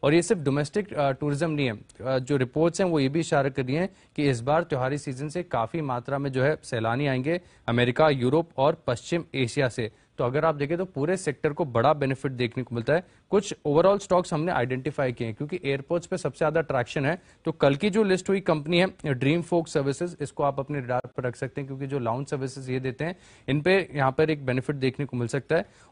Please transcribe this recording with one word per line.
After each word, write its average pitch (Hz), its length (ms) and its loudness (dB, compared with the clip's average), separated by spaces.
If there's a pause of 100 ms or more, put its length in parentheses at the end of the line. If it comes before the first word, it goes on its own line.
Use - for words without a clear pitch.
और 143 100 4
ये 170 80 6
सिर्फ 180 200 0
डोमेस्टिक, 143 520 -2
अ, 143 180 0
टूरिज्म 147 400 -2
नहीं 143 200 0
है, 104 340 -12
अ, 131 140 0
जो 139 180 0
रिपोर्ट्स 156 440 0
हैं 190 60 2
वो 160 120 2
ये 135 100 2
भी 151 100 0
इशारा 143 300 2
कर 135 160 -4
रही 127 100 -2
हैं 180 140 -2 (260)
कि 143 140 2
इस 117 120 0
बार 151 220 2
त्योहारी 135 340 -2
सीजन 143 320 -8
से 175 140 -6
काफी 131 380 -4
मात्रा 135 360 -4
में 139 140 -4
जो 127 120 0
है 151 200 2
सैलानी 120 440 0
आएंगे 139 340 0 (260)
अमेरिका, 123 420 4
यूरोप 139 480 2
और 147 300 2
पश्चिम 143 360 -2 (120)
एशिया 131 340 0
से। 113 220 -6 (260)
तो 139 60 0
अगर 135 220 0
आप 165 100 2
देखें 143 220 -2
तो 185 80 -4
पूरे 175 320 -2
सेक्टर 151 360 -4
को 156 120 -2
बड़ा 123 280 4
बेनिफिट 139 380 -2
देखने 123 320 -2
को 120 120 -8
मिलता 117 180 0
है। 175 100 2 (260)
कुछ 202 260 0 (120)
overall 180 340 4
स्टॉक्स 180 320 0
हमने 160 180 0
आइडेंटिफाई 131 600 -2
किए 117 160 -6
हैं 107 80 -6
क्योंकि 151 300 -6
एयरपोर्ट्स 139 420 -2
पे 185 100 -4
सबसे 143 200 -4
ज्यादा 156 240 2
ट्रैक्शन 139 440 -2
है। 165 160 0 (240)
तो 165 60 -2
कल 139 240 4
की 202 140 2
जो 214 140 2
लिस्ट 185 260 2
हुई 196 100 2
कंपनी 170 400 0
है 170 340 0
ड्रीम 139 280 2
फोक 165 260 0
सर्विसेज, 151 540 -2
इसको 147 220 -4
आप 139 160 0
अपने 143 200 -4
रडार 123 220 -2 (160)
पर 131 60 -6
रख 123 120 -2
सकते - 260 -8
हैं 135 60 -8
क्योंकि 135 200 -8
जो 139 120 -4
लाउंज 123 280 -2
सर्विसेज 131 420 -6
ये 131 100 0
देते 131 240 -4
हैं, 175 160 -6 (280)
इन 147 140 2
पे 185 340 4
यहाँ 135 160 2
पर 156 180 2
एक 147 160 -2
बेनिफिट 127 300 -2
देखने 131 300 -2
को 127 120 -8
मिल 120 100 -2
सकता 139 280 -2
है। 185 100 0 (260)